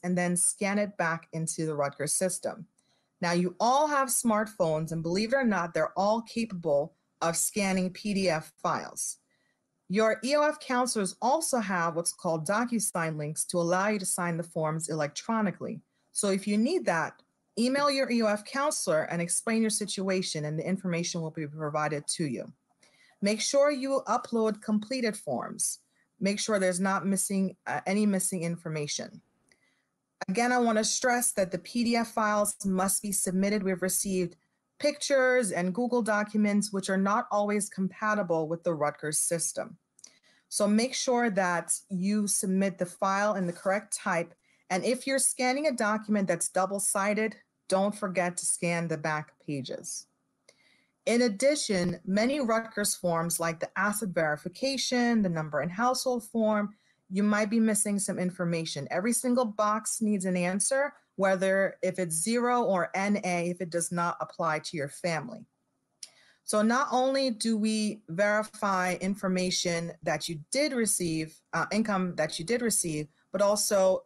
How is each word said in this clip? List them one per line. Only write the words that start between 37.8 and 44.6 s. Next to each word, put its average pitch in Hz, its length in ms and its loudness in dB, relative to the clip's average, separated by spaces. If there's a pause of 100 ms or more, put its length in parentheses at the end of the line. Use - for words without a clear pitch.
with 165 160 -4
the 175 100 0
Rutgers 147 460 -2
system. - 580 -4 (720)
So - 180 0
make 226 260 4
sure 240 380 2
that 180 420 0 (160)
you 202 380 0
submit 190 500 0
the 185 80 0
file 196 500 0
in 185 120 -2
the 170 60 -4
correct 196 440 -2
type. 170 360 -2 (360)